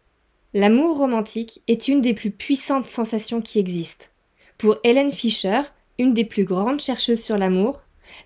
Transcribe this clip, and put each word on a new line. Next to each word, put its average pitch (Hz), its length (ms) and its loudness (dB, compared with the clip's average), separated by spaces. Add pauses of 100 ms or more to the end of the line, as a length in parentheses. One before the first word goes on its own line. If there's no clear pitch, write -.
(540)
L'amour 240 420 4
romantique 226 720 -4
est 226 180 0
une 277 140 4
des 233 140 2
plus 208 160 -6
puissantes 269 560 -2
sensations 226 560 -6
qui - 160 -4
existent. 180 480 -4 (500)
Pour 214 280 2
Helen 269 280 4
Fisher, 220 480 -2 (380)
une 247 160 4
des 226 100 2
plus 208 200 -2
grandes 196 360 -2
chercheuses 233 420 -2
sur 220 140 -2
l'amour, 190 460 0 (440)